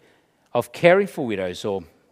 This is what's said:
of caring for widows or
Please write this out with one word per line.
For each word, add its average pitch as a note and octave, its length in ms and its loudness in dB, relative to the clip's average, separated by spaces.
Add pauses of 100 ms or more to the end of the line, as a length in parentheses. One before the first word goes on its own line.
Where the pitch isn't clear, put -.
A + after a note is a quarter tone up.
(520)
of B2 200 -4
caring F#3+ 340 4
for E3 180 -10
widows F#2+ 400 -6
or G2 200 -6 (280)